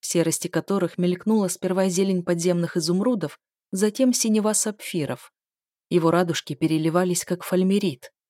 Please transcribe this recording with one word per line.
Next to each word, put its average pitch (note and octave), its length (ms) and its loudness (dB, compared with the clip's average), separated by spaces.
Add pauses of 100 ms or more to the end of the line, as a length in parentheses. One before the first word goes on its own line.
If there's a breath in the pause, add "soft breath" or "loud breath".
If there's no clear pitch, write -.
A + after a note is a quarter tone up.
в - 20 -10
серости E3 400 0
которых F3+ 520 -2
мелькнула F#3 480 0
сперва F#3 420 -2
зелень F#3 340 0
подземных F3 540 0
изумрудов, F3+ 640 -2 (320)
затем G#3+ 420 2
синева G#3+ 400 0
сапфиров. E3+ 800 -4 (560)
Его E3 220 4
радужки E3+ 420 0
переливались, D#3+ 720 0
как F3 160 -6
фольмерит. F#3 720 -2 (160)